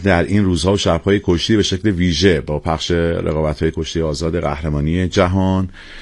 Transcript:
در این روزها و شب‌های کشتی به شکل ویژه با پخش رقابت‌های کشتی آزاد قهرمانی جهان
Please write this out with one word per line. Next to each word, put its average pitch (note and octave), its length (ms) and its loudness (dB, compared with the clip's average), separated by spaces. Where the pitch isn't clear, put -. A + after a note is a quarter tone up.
در F2 180 2
این G2+ 220 0
روزها F2+ 280 2
و G#2 40 2
شب‌های G2 480 0
کشتی F2+ 320 0
به G2+ 60 4
شکل F#2+ 260 0
ویژه F2 520 2
با D2 180 -4
پخش D#2+ 320 -2
رقابت‌های E2 840 0
کشتی D#2+ 260 -4
آزاد E2 380 -2
قهرمانی D2+ 680 -2
جهان F#2+ 600 0